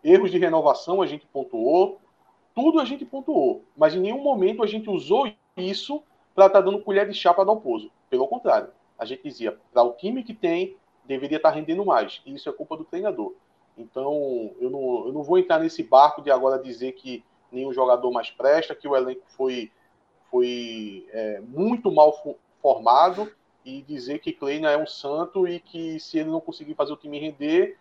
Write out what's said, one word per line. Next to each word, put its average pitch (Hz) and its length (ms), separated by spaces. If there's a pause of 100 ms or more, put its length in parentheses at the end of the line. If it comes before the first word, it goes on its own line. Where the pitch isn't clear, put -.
Erros 190 260
de 180 60
renovação, 165 640
a 175 60
gente 147 260
pontuou. 170 640 (560)
Tudo 320 240
a 277 60
gente 269 220
pontuou. 262 560 (120)
Mas - 200
em 185 60
nenhum 233 220
momento 220 400
a 208 40
gente 214 240
usou 196 420 (240)
isso 196 460 (320)
pra 190 160
tá 196 100
dando 196 200
colher 202 280
de 208 60
chá 175 180
pra 196 100
Dalpozo. 190 480 (200)
Pelo 131 180
contrário, 131 400 (280)
a 113 80
gente 131 200
dizia, 117 340 (140)
"Pra 120 100
o 123 100
time 240 300
que 220 100
tem, 180 440 (280)
deveria 143 360
tá 156 100
rendendo 160 340
mais. - 400
E 139 100
isso 143 140
é 143 40
culpa - 240
do 160 80
treinador." 170 480 (440)
Então, 131 840
eu 127 100
não, 127 360
eu 135 60
não 147 120
vou 170 120
entrar 180 220
nesse 160 240
barco 147 400
de 143 80
agora 131 320
dizer 127 300
que 127 320 (260)
nenhum 127 220
jogador 127 400
mais 117 180
presta, 147 440
que - 120
o 139 80
elenco 127 320
foi, 127 460 (580)
foi, 117 800
é, 107 300
muito 185 500
mal 151 220 (100)
fo-, - 140 (260)
formado, 170 680 (360)
e 269 180
dizer 135 380
que - 120
Kleina 147 380
é 147 80
um 156 80
santo 170 640
e 175 100
que 165 400
se - 200
ele 156 120
não 320 100
conseguir - 340
fazer 302 180
o 294 40
time 294 220
render 311 640